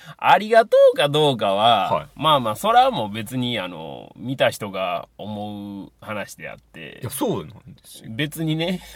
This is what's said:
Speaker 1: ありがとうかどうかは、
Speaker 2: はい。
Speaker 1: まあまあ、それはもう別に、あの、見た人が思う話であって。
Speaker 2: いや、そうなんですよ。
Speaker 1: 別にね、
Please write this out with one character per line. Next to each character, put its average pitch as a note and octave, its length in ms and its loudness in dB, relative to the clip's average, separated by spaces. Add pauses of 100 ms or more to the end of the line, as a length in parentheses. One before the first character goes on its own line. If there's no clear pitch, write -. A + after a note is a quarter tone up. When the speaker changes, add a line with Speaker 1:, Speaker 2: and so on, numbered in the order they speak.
(180)
Speaker 1:
あ D#3+ 200 6
り G#3+ 120 -6
が A3+ 140 6
と A#3+ 120 2 (180)
う - 20 -12
か D#3 120 2
ど D3 260 4
う - 20 -4
か G#2 180 0
は、 G#2 380 4
Speaker 2:
は D#2 120 0
い。 - 20 -18 (100)
Speaker 1:
ま D3+ 180 2
あ C#3 60 4
ま A#2 120 -2
あ、 G#2+ 40 -10
そ G#3+ 160 0
れ A#3+ 80 6
は C4 100 4
も C#3 160 -2
う G2+ 40 -8
別 A2 260 -8
に、 B2 240 -2
あ F2+ 80 -6
の、 D#2 480 -14
見 B2+ 200 -8
た C3 140 2
人 G2+ 220 -8
が F#2 340 -4 (100)
思 G2+ 680 -10
う - 160 -20
話 G#2 340 -10
で D#2 160 -14
あ - 40 -14
っ - 40 -18
て。 - 440 -18
Speaker 2:
い - 20 -6
や、 A2+ 60 -8
そ F#3 320 -2
う D#2 40 -14
な - 60 -18
ん - 20 -20
で - 0 - (300)
す - 180 -20
よ。 - 80 -14
Speaker 1:
別 D3 320 -6
に D#3 140 0
ね、 F3 240 -2 (160)